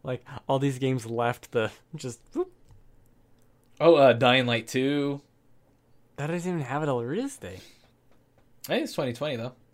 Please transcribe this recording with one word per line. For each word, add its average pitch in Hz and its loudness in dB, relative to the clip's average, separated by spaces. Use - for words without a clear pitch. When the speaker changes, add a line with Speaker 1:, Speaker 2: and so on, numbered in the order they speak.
Speaker 1:
Like, 127 -8
all 135 2
these 135 -2
games 131 -2
left 117 -4
the, 110 0
just, 131 -10
whoop. 359 -4
Speaker 2:
Oh, 165 8
uh, 135 8
Dying 123 4
Light 117 0
two. 143 0
Speaker 1:
That 147 -6
doesn't 170 -4
even 165 -2
have 131 -4
a 151 -2
release 139 -4
date. 92 -14
Speaker 2:
I - -14
think 277 -2
it's - -12
twenty 131 -4
twenty, 143 -6
though. 120 -8